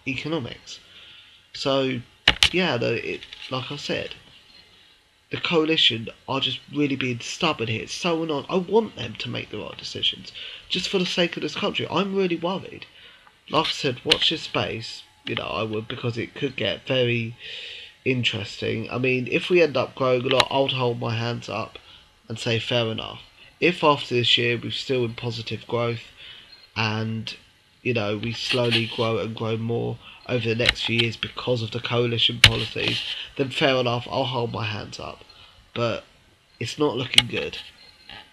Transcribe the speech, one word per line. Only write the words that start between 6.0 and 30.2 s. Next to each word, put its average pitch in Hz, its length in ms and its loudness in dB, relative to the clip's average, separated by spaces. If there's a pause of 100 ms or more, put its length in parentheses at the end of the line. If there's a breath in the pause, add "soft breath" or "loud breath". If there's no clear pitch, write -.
are 131 120 0
just 127 180 -2 (160)
really 139 220 2
being 123 240 -2
stubborn 151 480 0
here. 110 160 -2
It's - 100 -8
so 165 300 0
annoying. 147 240 -2
I 165 80 0
want 190 400 2
them 113 180 -8
to - 140 -8
make 117 220 -6
the - 80 -6
right 80 200 -8
decisions, - 540 -4 (360 loud breath)
just 185 200 -2
for 202 100 2
the 180 80 2
sake 175 300 2
of 156 80 -2
this 151 100 -4
country. - 340 -2
I'm 190 280 0
really 185 200 2
worried. 170 500 -4 (640 loud breath)
Like 156 180 2
I - 40 -2
said, - 340 -2
watch - 260 2
this 156 120 -4
space. - 640 -4 (200)
You - 100 -4
know, - 140 -4
I 101 160 -2
would, 110 240 -4
because 120 280 -2
it 110 200 -6
could 135 180 -2
get 98 320 -2
very 120 480 2 (680 loud breath)
interesting. 113 840 0
I 120 100 -4
mean, 127 300 2
if - 220 0
we 180 100 8
end 147 160 6
up 120 200 0
growing 127 280 4
a 127 40 0
lot, 127 240 6
I 135 80 4
would 139 100 4
hold 123 300 0
my 117 160 0
hands 117 320 -2
up - 320 -6 (480 loud breath)
and 113 100 -8
say, 117 220 2
"Fair 120 320 2
enough." 107 300 -8 (360 loud breath)
If 175 240 4
after 143 320 4
this 120 240 6
year 120 180 4
we're 113 140 -6
still 127 340 0
in 117 100 -4
positive 113 520 -6
growth 117 460 -2 (640 loud breath)
and, 110 600 -2 (460)
you 123 100 0
know, 107 240 0
we 113 180 -4
slowly 117 600 2
grow 113 240 2
and 110 160 -2
grow 110 220 -2
more 117 420 -2 (300 loud breath)